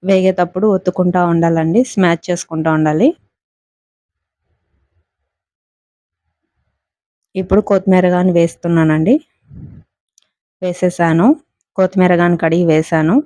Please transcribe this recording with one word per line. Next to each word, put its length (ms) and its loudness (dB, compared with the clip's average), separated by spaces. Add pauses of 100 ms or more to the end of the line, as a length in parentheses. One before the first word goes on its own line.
వేగేటప్పుడు 640 0
ఒత్తుకుంటా 560 -2
ఉండాలండి, 600 0
స్మాష్ 400 -2
చేసుకుంటా 480 -4
ఉండాలి. 360 2 (4000)
ఇప్పుడు 280 0
కొత్తిమీర 480 2
కానీ 220 0
వేస్తున్నానండి, 800 0 (1500)
వేసేసాను. 640 0 (520)
కొత్తిమీర 380 2
కానీ 200 0
కడిగి 300 0
వేసాను. 480 0 (120)